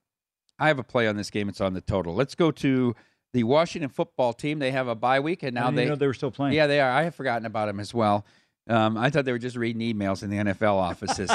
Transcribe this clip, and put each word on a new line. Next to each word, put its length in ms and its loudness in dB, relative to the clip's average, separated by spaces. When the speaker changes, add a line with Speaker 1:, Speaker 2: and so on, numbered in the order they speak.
Speaker 1:
I 80 2
have 100 2
a 60 -8
play 240 0
on 80 0
this 140 -6
game. 200 -4
It's 120 -8
on 120 0
the 80 -6
total. 320 -2
Let's 220 -2
go 160 2
to 440 2
the 100 2
Washington 460 0
football 440 -2
team. 260 -6
They 120 0
have 160 -2
a 80 -2
bye 240 2
week, 240 -4
and 140 -4
Speaker 2:
I 40 -2
Speaker 1:
now 60 0
Speaker 2:
didn't 100 0
Speaker 1:
they 60 2
Speaker 2:
even 100 0
know 20 0
they 120 0
were 60 0
still 180 -4
playing. 220 -2
Speaker 1:
Yeah, 140 4
they 120 2
are. 120 2
I 120 2
have 120 -4
forgotten 300 -2
about 220 -2
them 120 -4
as 140 -10
well. 320 2
Um, 300 2
I 120 2
thought 160 0
they 60 0
were 80 -2
just 160 -8
reading 260 -2
emails 400 -2
in 80 -6
the 80 -2
N 100 0
F 140 -2
L 160 4
offices. 580 -2